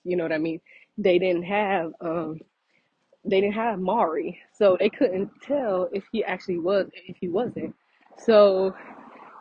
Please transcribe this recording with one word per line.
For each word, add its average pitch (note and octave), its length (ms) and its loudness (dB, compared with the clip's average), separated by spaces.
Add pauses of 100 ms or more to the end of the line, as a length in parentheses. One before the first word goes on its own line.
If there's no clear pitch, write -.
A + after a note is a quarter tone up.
you F3+ 140 -2
know E3+ 60 -2
what D#3+ 100 -4
I D#3 40 -2
mean? D#3+ 220 -4 (380)
They F#3+ 220 4
didn't F3+ 240 -2
have, F#3+ 480 -2 (100)
um, D#3+ 380 -6 (880)
they F#3+ 160 2
didn't G3+ 140 0
have A3+ 240 -2
Maury, F#3 600 -2 (140)
so F#3+ 260 4
they G#3 100 2
couldn't G3+ 420 -2 (120)
tell G3+ 500 -2
if G3 180 -6
he A3 140 -2
actually F3+ 340 -6
was, F#3 300 0 (180)
if F3+ 120 -16
he F3+ 100 -6
wasn't. G#3 460 -4 (420)
So G3 560 6 (680)